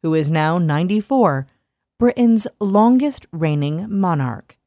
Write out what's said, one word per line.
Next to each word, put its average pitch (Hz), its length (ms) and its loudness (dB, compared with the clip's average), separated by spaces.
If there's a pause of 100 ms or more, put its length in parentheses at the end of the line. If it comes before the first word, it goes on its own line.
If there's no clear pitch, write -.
who 160 100 -2
is 156 160 0
now 156 300 0
ninety-four, 175 880 0 (520)
Britain's 233 480 2 (120)
longest 233 720 2
reigning 151 580 -2
monarch. 165 680 -4 (120)